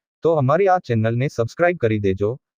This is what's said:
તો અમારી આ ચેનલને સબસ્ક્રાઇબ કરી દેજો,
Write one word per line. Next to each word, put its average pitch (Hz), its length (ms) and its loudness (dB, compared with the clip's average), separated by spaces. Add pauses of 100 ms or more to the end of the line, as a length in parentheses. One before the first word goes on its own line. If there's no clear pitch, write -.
(220)
તો 160 120 2
અમારી 151 320 2
આ 180 120 4
ચેનલને 117 500 -2
સબસ્ક્રાઇબ 175 480 -2
કરી 110 220 0
દેજો, 101 320 -2 (280)